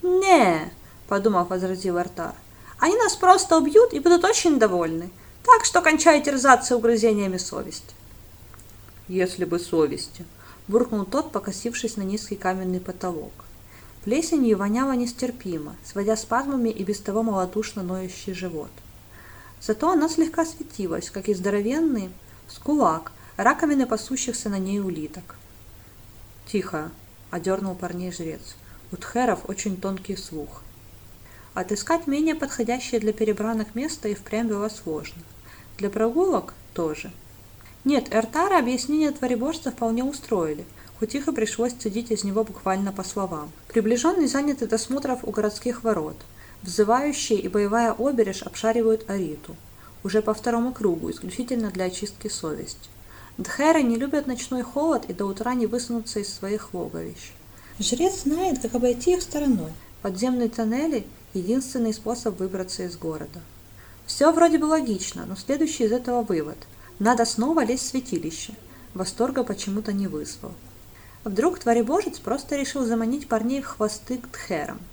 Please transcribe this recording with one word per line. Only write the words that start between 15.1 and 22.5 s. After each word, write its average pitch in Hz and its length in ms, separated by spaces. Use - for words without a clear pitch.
сводя 202 360
спазмами 254 500
и 208 160
без 202 140
того 208 240
малодушно 202 600
ноющий 185 520
живот. 175 360
Зато 220 280
она 320 200
слегка 320 340
светилась, 185 640
как 202 220
и 208 40
здоровенный, 208 760
с - 120